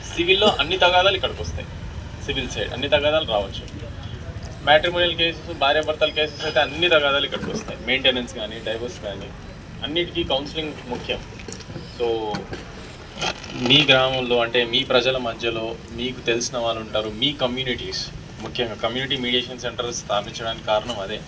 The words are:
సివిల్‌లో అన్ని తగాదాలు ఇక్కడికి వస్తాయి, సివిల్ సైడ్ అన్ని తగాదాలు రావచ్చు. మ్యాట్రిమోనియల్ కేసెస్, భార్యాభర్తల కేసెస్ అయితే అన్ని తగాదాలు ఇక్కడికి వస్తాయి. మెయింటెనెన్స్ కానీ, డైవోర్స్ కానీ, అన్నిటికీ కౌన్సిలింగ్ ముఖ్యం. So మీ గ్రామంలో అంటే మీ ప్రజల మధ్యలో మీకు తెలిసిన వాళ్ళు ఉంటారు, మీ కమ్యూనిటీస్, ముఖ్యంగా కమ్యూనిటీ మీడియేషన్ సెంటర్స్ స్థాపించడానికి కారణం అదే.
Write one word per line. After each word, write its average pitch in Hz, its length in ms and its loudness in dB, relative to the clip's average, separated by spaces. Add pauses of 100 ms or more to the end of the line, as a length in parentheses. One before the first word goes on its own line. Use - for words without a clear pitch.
(120)
సివిల్‌లో 190 380 6 (120)
అన్ని 170 220 0
తగాదాలు 180 360 6
ఇక్కడికి - 260 -4
వస్తాయి, - 220 -6 (580)
సివిల్ 123 280 -2
సైడ్ 110 220 -4
అన్ని 135 180 -4
తగాదాలు 151 400 4
రావచ్చు. 101 300 0 (1040)
మ్యాట్రిమోనియల్ 170 520 6
కేసెస్, 165 300 0 (140)
భార్యాభర్తల 151 540 2
కేసెస్ 151 300 -2
అయితే 156 180 2
అన్ని 151 280 0
తగాదాలు 143 360 4
ఇక్కడికి - 260 -4
వస్తాయి. - 220 -8 (100)
మెయింటెనెన్స్ 127 500 2
కానీ, 110 200 -6 (100)
డైవోర్స్ 113 380 -4
కానీ, 98 220 -8 (580)
అన్నిటికీ 170 460 -2
కౌన్సిలింగ్ 147 460 -2 (160)
ముఖ్యం. 117 260 -4 (760)
So 117 100 0 (1600)
మీ 139 120 8 (100)
గ్రామంలో 131 560 6
అంటే 120 160 4 (120)
మీ 127 60 2 (120)
ప్రజల 127 260 6 (100)
మధ్యలో 113 380 -2 (340)
మీకు 127 300 -4
తెలిసిన 117 360 0
వాళ్ళు 113 200 0
ఉంటారు, 107 240 0 (120)
మీ 143 80 2 (140)
కమ్యూనిటీస్, 123 600 -2 (420)
ముఖ్యంగా 113 400 -4
కమ్యూనిటీ 127 400 -2
మీడియేషన్ 123 400 0
సెంటర్స్ 120 400 -4
స్థాపించడానికి 110 680 -4
కారణం 107 340 0
అదే. 87 220 -6